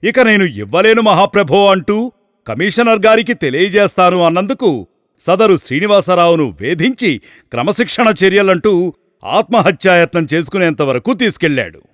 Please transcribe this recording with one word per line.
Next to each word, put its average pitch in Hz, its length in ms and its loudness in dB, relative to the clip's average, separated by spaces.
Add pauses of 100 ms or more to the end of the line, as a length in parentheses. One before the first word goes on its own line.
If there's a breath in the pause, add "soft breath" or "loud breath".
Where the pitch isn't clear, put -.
"ఇక 220 160 0
నేను 214 240 4
ఇవ్వలేను 202 580 0
మహాప్రభో" 196 720 2
అంటూ 208 400 -2 (360)
కమిషనర్ 208 580 -2
గారికి 220 280 2
తెలియజేస్తాను 180 880 0
అన్నందుకు 170 640 -2 (400)
సదరు 185 300 2
శ్రీనివాసరావును 170 1040 0
వేధించి 170 600 -4 (300 soft breath)
క్రమశిక్షణ 214 600 -2 (120)
చర్యలంటూ 190 680 2 (300)
ఆత్మహత్యాయత్నం 175 1080 0
చేసుకునేంతవరకు 156 800 -2
తీసుకెళ్లాడు. 147 680 -4 (120)